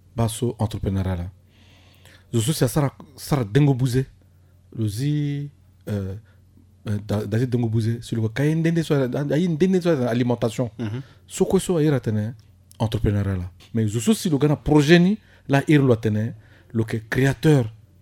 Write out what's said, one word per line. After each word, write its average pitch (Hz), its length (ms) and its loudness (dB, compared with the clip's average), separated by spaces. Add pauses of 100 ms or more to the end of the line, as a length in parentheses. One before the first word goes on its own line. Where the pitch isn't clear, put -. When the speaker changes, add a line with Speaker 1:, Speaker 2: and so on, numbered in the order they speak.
(160)
Speaker 1:
ba 117 140 0
so 117 300 -4
entrepreneuria 95 560 -2
la. 87 140 -8 (1040)
Zo 117 80 0
so 139 120 -2
si 143 120 0
asara, 139 260 0 (240)
sara 139 280 -4
dengo 139 300 2
buze, 127 320 -2 (680)
lo 110 120 -2
zi, 143 640 -4 (380)
euh, 98 280 -6 (720)
euh, 104 220 -4
da-, 107 180 -4
dati 117 220 0
dengo 120 220 -2
buze, 113 320 -2
si - 140 -8
lo 110 140 -2
ka 135 140 -4
ye 156 120 2
ndende 165 280 0
so, 156 100 -2
a-, 135 400 -2
aye 185 140 2
ndende 180 340 2
so 170 80 0 (200)
alimentation. 120 680 -2
Speaker 2:
Mhm. 120 240 -6 (260)
Speaker 1:
So - 180 0
kue 185 140 2
so 180 180 -2
airi 156 180 2
atene 107 380 -2 (460)
entrepreneuria 101 580 0
la. 90 140 -8 (240)
Mais 113 120 2
zo 110 120 -2
so 220 140 2
si 202 160 -2
lo 139 100 2
ga 147 80 2
na 147 80 2
projet 151 440 6
ni, 190 180 4 (300)
la 139 200 2
iri 147 160 6
lo 127 100 6
atene, 110 400 -2 (400)
lo 110 100 0
ke 110 260 -6
créateur, 131 640 2 (300)